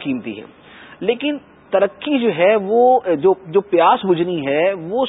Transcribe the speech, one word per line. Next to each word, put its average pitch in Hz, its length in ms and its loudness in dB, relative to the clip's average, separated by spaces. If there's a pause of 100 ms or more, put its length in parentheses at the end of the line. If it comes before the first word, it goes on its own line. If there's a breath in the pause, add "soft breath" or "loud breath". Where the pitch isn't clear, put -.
قیمتی 117 380 -8
ہے، 110 60 -18 (540 loud breath)
لیکن 269 380 -4 (320)
ترقی 202 500 -2
جو 220 180 0
ہے، 190 180 4
وہ 233 440 2 (220)
جو، 185 120 4 (140)
جو 165 140 0
پیاس 190 440 2
بجھنی 170 420 0
ہے، 160 260 0
وہ 196 360 -4